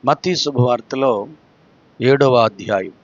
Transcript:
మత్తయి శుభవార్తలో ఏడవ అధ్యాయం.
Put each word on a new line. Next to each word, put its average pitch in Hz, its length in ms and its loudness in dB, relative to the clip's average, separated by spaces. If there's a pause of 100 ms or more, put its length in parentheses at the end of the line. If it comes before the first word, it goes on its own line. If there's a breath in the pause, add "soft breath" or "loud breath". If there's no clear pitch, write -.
మత్తయి 156 320 -2
శుభవార్తలో 123 920 -2 (720)
ఏడవ 139 340 2
అధ్యాయం. 104 580 -2 (120)